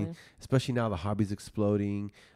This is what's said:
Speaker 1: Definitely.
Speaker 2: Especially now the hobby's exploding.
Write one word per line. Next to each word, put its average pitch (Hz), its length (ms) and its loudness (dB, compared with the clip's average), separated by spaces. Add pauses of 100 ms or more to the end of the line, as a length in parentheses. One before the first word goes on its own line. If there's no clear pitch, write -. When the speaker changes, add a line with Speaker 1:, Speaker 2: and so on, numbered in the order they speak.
Speaker 1:
Definitely. 165 120 -12 (220)
Speaker 2:
Especially - 340 0
now 117 140 2
the 101 80 0
hobby's 101 340 0
exploding. 101 800 0 (260)